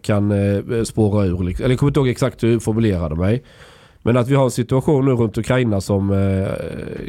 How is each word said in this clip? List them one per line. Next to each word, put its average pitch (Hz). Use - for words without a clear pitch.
kan, 104
eh, 101
spåra 104
ur, 90
liksom. 90
Eller 127
jag 120
kommer 143
inte -
ihåg 135
exakt -
hur 117
jag 113
formulerade 98
mig, 101
men 117
att 120
vi 139
har 139
en 123
situation 131
nu 135
runt 117
Ukraina 113
som, 98
eh, 98